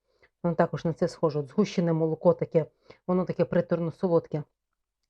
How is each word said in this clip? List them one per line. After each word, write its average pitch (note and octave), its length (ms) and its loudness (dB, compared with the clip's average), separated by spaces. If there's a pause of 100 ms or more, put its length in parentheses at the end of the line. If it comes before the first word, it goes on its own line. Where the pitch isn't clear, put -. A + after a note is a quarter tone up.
(420)
Воно E3+ 140 0
також E3 280 0
на E3 80 0
це E3+ 160 -2
схоже. D3 300 -2
От C#3+ 100 -6
згущене F#3+ 440 0
молоко D#3+ 420 2
таке, D#3 320 0 (400)
воно F#3 180 0
таке E3 200 -2
приторно E3+ 480 -2
солодке. E3 500 -2 (680)